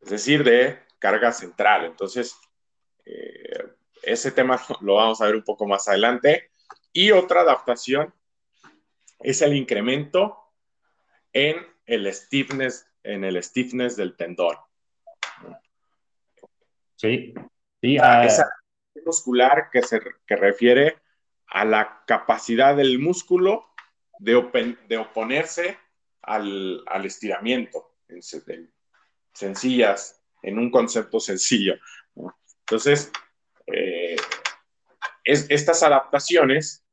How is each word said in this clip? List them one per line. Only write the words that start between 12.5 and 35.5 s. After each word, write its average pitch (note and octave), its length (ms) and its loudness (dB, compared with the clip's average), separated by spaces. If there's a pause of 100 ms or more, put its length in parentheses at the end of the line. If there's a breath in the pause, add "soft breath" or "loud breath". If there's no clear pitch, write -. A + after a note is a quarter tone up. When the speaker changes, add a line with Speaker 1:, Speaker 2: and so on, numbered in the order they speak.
Speaker 1:
en G2+ 220 -10
el F#2 180 -4
stiffness B2 540 -6
del F#2+ 200 -8
tendón. E2+ 420 -4 (2500)
Speaker 2:
Sí, - 380 -4 (480)
sí, C3+ 160 2
Speaker 1:
Ah, A#2+ 240 8
Speaker 2:
ah. A#2+ 40 6
Speaker 1:
esa A#2 240 4 (560)
muscular C#3 680 2
que B2 100 2
se, - 180 -2 (260)
que G#2 100 0
refiere A#2+ 680 4 (460)
a G2+ 180 -2
la G#2+ 400 -2
capacidad B2 720 2
del C3+ 240 2
músculo F3+ 720 0 (460)
de A2 160 2
open-, A#2+ 520 0
de A2+ 100 -4
oponerse D3 800 -6 (440)
al, G2 680 -6
al G2 180 -8
estiramiento, G#2+ 920 -8 (120)
en F2 140 -20
se-, - 260 -18
en E2 240 -18 (640)
sencillas, G#2 880 -2 (200)
en G2+ 180 -8
un A#2+ 120 -2
concepto A#2 480 -2
sencillo, G2 560 -2 (400 loud breath)
¿no? - 220 -18 (220)
Entonces, C#3+ 520 0 (560)
eh, E2+ 480 -6 (1080)
es-, D3 260 2